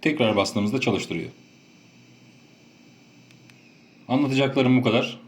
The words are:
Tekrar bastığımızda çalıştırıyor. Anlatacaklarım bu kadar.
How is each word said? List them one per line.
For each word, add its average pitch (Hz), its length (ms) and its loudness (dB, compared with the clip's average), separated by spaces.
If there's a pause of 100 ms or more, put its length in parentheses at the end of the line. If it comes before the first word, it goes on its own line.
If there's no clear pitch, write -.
Tekrar 120 320 0
bastığımızda 104 460 -2
çalıştırıyor. 92 480 -4 (2750)
Anlatacaklarım 135 720 2
bu 123 60 2
kadar. 120 440 0